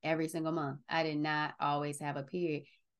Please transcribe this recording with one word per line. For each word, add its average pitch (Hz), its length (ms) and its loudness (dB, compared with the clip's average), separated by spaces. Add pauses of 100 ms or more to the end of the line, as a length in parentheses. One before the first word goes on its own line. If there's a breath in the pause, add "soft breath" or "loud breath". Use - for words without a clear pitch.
Every 160 240 2
single 160 240 -2
month. 143 380 -2
I 160 140 2
did 151 160 0
not 151 420 0
always 147 400 0
have 143 160 -2
a 143 60 -4
period. 151 440 -2 (320 soft breath)